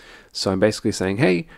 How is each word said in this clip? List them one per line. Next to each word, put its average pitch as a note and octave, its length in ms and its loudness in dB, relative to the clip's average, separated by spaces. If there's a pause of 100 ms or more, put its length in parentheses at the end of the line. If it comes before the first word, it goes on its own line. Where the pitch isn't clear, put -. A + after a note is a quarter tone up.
(300)
So - 220 -4
I'm F#2+ 80 0
basically G#2+ 320 0
saying, F#2+ 240 -2
"Hey, E3+ 420 0